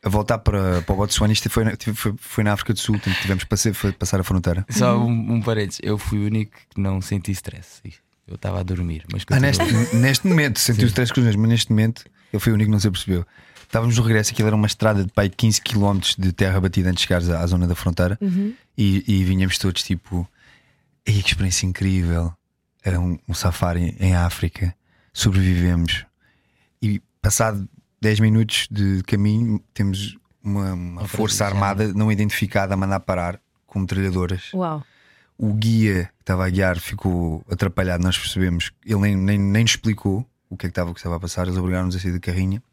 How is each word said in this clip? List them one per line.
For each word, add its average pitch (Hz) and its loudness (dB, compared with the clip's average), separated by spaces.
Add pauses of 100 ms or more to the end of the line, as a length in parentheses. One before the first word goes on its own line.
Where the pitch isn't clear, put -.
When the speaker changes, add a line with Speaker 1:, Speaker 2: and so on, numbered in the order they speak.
Speaker 1:
a - -2
voltar 104 0
para, 95 0
para 101 -2
o 98 0
Botsuana, 104 0
isto - 0
foi 113 0
na, 110 0 (240)
foi, 104 -4
foi - -4
na 104 2
África 101 -2
do 104 -2
Sul, - 0
portanto 95 -4
tivemos 95 -2
que - -8
passar, 104 0
foi 101 -2
passar 95 -2
a - -2
fronteira. 92 0
Speaker 2:
Só 120 2
Speaker 3:
Uhum. 117 2
Speaker 2:
um, 113 0
um 113 0
parênteses, 107 -2
eu 104 -2
fui 104 -2
o 104 -2
único 107 -2 (200)
que - -6
não 95 -2
senti 98 -4
stress. - -10 (480)
Eu 92 -14
estava 95 -4
a - -4
dormir, 87 -4 (100)
mas 98 -6
Speaker 1:
Ah, 135 2
neste, 135 2
Speaker 2:
continua. 117 2
Speaker 1:
neste 127 2
momento, 151 2
senti 117 2
o 110 4
Speaker 2:
Sim. 123 4
Speaker 1:
stress 117 0
com - 0
os 127 4
meus, 113 4
mas 107 2
neste 117 2
momento 110 0 (280)
ele 104 -2
foi 113 2
o - 4
único 104 2
que 107 4
não 104 4
se 98 2
apercebeu. 90 0 (360)
Estávamos 117 0
no 120 4
regresso, 110 2
aquilo 107 2
era 110 2
uma 107 4
estrada 104 2
de, 92 -6
pai, 101 2
quinze 107 2
quilómetros 101 0
de 95 0
terra 95 2
batida 90 0
antes 90 0
de - -4
chegares 87 2
à, 85 0
à 87 -2
zona 87 2
da 87 2
fronteira. 90 0
Speaker 3:
Uhum. 202 -2 (240)
Speaker 1:
E, 98 2
e 98 4
vinhamos 92 0
todos 92 -2
tipo: 87 -4 (760)
"Ei, 104 2
que - -2
experiência 92 0
incrível, 87 0 (520)
é 92 0
um, 87 0 (100)
um 90 -4
safari 87 0
em 95 4
África, 87 -2 (400)
sobrevivemos." 90 2 (760)
E 104 -2 (180)
passado 101 0 (320)
dez 107 2
minutos 110 4
de 98 0
caminho, 107 2 (140)
temos 98 -2 (280)
uma, 98 -4
uma 87 -8
Speaker 2:
Outra 101 -8
Speaker 1:
força 107 0
Speaker 2:
vez, 98 -2
Speaker 1:
armada 101 0
Speaker 2:
já. 95 -4
Speaker 1:
não 107 2
identificada 101 0
a - 0
mandar 95 0
parar 90 -4 (260)
com - -6
metralhadoras. 92 -2
Speaker 3:
Uau. 165 -4 (520)
Speaker 1:
O 107 -2
guia 107 2 (140)
que - -20
estava 92 0
a 92 0
guiar 92 2
ficou 87 -2
atrapalhado, 90 -2
nós 92 0
percebemos, 90 -2 (140)
ele 104 0
nem, 101 2
nem, 98 2
nem 101 2
nos 117 2
explicou 104 -2 (240)
o 92 -12
que 95 -8
é - -2
que 87 -6
estava, 87 -4
o 85 -8
que - -20
estava 85 -4
a 85 -6
passar, 90 -4
eles 92 -2
obrigaram-nos 92 -2
a - -4
sair 90 -4
da 90 -2
carrinha. 95 -2 (100)